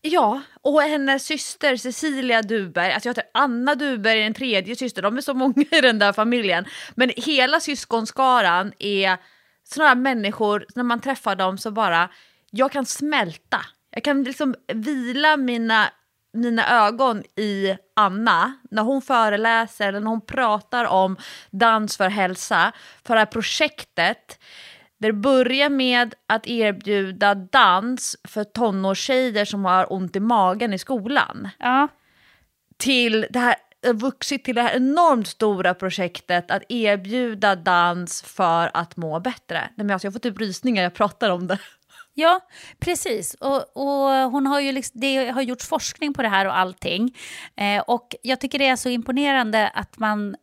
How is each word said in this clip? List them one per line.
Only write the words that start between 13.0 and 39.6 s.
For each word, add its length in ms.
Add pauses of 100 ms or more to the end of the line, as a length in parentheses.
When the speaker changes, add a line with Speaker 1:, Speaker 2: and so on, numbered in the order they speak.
Speaker 1:
Jag 120
kan 200
liksom 320 (180)
vila 640
mina 520 (460)
mina 520
ögon 360 (120)
i 400 (200)
Anna 580 (180)
när 100
hon 200
föreläser 840
eller 120
när 100
hon 160
pratar 600
om 320 (340)
dans 460
för 120
hälsa, 640 (320)
för 100
det 60
här 60
projektet. 1120 (580)
Där 100
det 60
börjar 560
med 460 (120)
att 200
erbjuda 880
dans 880
för 200
tonårstjejer 1000
som 200
har 280
ont 220
i 40
magen 540
i 60
skolan. 680 (100)
Speaker 2:
Ja. 280 (920)
Speaker 1:
Till 520
det 100
här, 160 (380)
vuxit 500
till 120
det 60
här 140
enormt 520
stora 460
projektet 800
att 180
erbjuda 840
dans 680
för 520
att 240
må 220
bättre. 400
Nej, 260